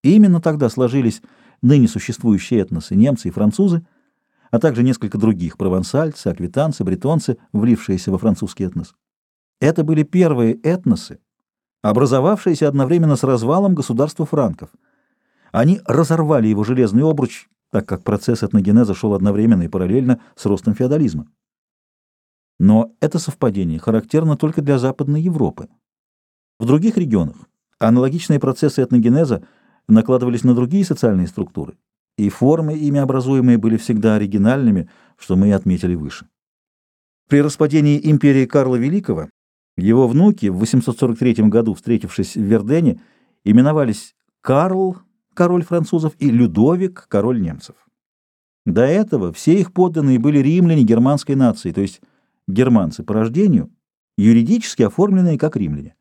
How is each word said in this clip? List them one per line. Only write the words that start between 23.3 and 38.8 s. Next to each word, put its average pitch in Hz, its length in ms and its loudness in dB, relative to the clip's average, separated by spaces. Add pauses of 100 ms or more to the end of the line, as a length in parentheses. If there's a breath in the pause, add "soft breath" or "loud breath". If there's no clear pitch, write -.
характерно 143 580 -2
только 156 260 -4
для 139 160 0
Западной 139 420 -2
Европы. 160 480 -4 (880)
В 117 80 -4
других 160 300 2
регионах 107 400 -2 (420)
аналогичные 131 640 0
процессы 135 420 -2
этногенеза 123 600 0 (440 soft breath)
накладывались 120 540 2
на 123 120 4
другие 135 300 0
социальные 104 420 0
структуры, 85 500 -10 (400)
и 101 140 0
формы, 156 460 0
ими 143 220 -2
образуемые, 131 600 0
были 110 180 0
всегда 110 380 0
оригинальными, 104 760 0 (300 soft breath)
что - 180 -4
мы 101 120 2
и 104 40 2
отметили 92 420 -2
выше. 76 320 -10 (1000)
При 143 140 4
распадении 147 580 0 (100)
империи 139 360 4
Карла 127 300 0
Великого 120 520 -4 (480)